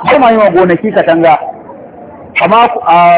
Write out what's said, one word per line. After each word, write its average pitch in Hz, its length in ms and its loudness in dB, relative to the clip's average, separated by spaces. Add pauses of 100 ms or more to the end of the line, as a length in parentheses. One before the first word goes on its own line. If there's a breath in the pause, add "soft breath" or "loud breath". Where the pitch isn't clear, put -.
Ba 254 140 0
ma 240 120 2
yi 226 60 0
wa 208 120 2
gonaki 180 420 0
katanga. 165 440 0 (1040)
Amma, 202 200 0 (260)
a, 170 80 2 (220)